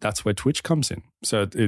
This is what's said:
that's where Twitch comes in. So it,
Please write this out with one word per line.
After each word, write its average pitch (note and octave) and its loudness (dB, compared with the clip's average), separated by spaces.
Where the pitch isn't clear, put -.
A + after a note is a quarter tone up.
that's - -2
where A2 2
Twitch - 0
comes D#3 0
in. - -10
So G#2 2
it, G2+ -6